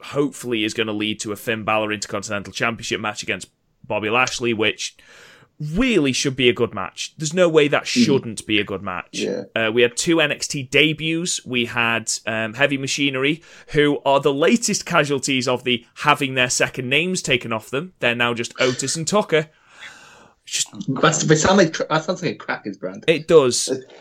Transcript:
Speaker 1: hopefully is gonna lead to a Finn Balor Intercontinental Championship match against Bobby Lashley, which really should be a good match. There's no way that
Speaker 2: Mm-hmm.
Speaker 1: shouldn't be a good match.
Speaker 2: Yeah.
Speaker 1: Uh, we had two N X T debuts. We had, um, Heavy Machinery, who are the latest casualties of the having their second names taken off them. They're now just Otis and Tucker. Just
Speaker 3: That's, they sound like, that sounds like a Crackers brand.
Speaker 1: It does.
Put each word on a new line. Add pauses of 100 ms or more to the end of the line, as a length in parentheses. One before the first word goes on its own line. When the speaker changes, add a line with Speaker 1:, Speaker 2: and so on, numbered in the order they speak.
Speaker 1:
hopefully
is
gonna
lead
to
a
Finn
Balor
Intercontinental
Championship
match
against (380)
Bobby
Lashley,
which (800)
really
should
be
a
good
match.
There's
no
way
that
Speaker 2:
Mm-hmm.
Speaker 1:
shouldn't
be
a
good
match. (100)
Speaker 2:
Yeah. (120)
Speaker 1:
Uh,
we
had
two
N
X
T
debuts.
We
had, (140)
um,
Heavy
Machinery, (260)
who
are
the
latest
casualties
of
the (120)
having
their
second
names
taken
off
them.
They're
now
just
Otis
and
Tucker. (960)
Just (340)
Speaker 3:
That's,
they
sound
like,
that
sounds
like
a
Crackers
brand.
Speaker 1:
It
does. (320)